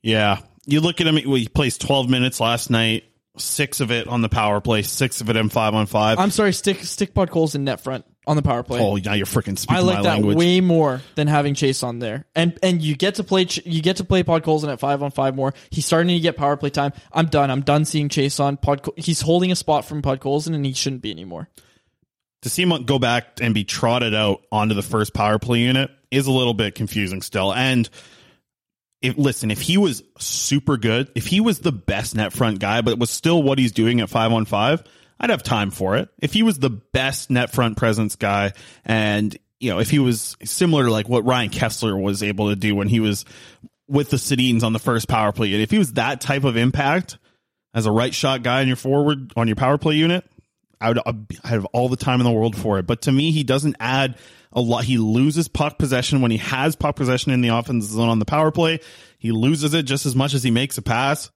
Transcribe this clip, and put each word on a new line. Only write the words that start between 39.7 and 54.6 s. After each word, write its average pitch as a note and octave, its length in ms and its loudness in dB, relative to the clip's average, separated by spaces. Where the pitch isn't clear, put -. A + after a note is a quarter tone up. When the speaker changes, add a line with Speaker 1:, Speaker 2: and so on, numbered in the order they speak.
Speaker 1:
know, F2+ 100 0
if A2+ 100 0
he D3+ 80 4
was B2 460 0
similar D#3 400 2
to, A#2 60 4
like, G#2+ 180 0
what A#2+ 160 0
Ryan A#2+ 260 2
Kesler G#2+ 500 -2
was G2 220 -2
able G#2 280 0
to G#2 60 0
do G#2 180 0
when G2+ 140 0
he A2+ 120 4
was G#2+ 240 0
with C#3+ 240 0
the C3+ 80 0
Sedins B2+ 440 2
on A2+ 100 0
the A2 60 -2
first A#2 300 -2
power G#2+ 240 2
play G#2+ 160 -2
unit, G#2 140 0
if G#2+ 80 -2
he G#3+ 80 4
was C3 160 0
that B2+ 260 -2
type C#3 240 -2
of A#2+ 120 2
impact C#3+ 640 0
as A2 120 0
a G#2+ 60 2
right A#2+ 220 2
shot C3+ 280 -2
guy B2 200 0
in C3 60 2
your B2+ 80 0
forward, C#3 600 0
on A#2 100 2
your A2 100 0
power C#3 220 2
play D#3 180 0
unit, E3+ 280 2
I A2+ 80 0
would, A#2 180 2
I'd A2 200 -6
have A2 220 -2
all B2 220 0
the B2+ 80 0
time B2+ 240 0
in B2 40 2
the A#2+ 80 4
world A2 220 0
for G2+ 240 0
it. F2 80 -4
But A#2 160 -2
to C#3 100 0
me, D3 180 2
he D#3 140 0
doesn't C3+ 360 0
add C3 380 0
a B2 80 0